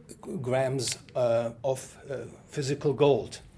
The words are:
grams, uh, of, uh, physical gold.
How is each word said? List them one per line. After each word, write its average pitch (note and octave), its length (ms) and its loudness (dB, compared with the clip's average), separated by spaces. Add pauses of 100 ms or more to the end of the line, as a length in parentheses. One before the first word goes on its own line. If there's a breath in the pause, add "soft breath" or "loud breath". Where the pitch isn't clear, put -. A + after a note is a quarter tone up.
(400)
grams, C3 560 0 (180)
uh, A#2 360 2 (120)
of, C3 360 -4 (120)
uh, C3 60 -6 (300)
physical C#3 480 -2
gold. B2 460 4 (180)